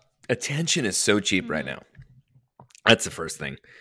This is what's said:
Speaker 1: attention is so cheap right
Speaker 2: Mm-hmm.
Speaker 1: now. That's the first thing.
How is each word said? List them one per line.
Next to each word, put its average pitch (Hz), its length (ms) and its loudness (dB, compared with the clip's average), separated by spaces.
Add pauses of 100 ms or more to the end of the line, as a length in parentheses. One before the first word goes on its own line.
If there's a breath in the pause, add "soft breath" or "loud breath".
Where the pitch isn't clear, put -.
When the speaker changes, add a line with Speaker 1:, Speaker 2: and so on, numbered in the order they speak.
(300)
Speaker 1:
attention 143 560 -2
is 95 120 -2
so 104 220 4
cheap 92 300 0
right 76 160 -4
Speaker 2:
Mm-hmm. - 0 -
Speaker 1:
now. 67 160 -10 (1040)
That's 113 200 6
the - 60 -6
first - 260 -8
thing. 67 200 -10 (240 soft breath)